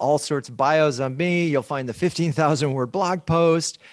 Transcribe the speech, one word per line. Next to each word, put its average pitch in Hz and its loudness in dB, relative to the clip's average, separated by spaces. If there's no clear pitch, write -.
all 143 2
sorts 139 -4
of 120 -18
bios 147 2
on 131 -4
me. 175 0
You'll 143 0
find 131 -6
the 113 -6
fifteen 170 0
thousand 147 2
word 127 -2
blog 185 -2
post. 165 2